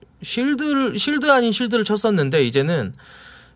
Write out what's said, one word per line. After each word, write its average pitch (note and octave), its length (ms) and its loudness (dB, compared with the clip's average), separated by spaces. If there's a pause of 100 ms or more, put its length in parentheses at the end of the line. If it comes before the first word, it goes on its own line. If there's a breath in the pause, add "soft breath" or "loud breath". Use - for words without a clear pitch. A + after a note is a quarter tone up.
(220)
실드를, C4+ 760 -2
실드 D4 320 0
아닌 A#3+ 220 4
실드를 A3+ 320 -2
쳤었는데, F3+ 600 0
이제는 C3+ 500 -2 (640 loud breath)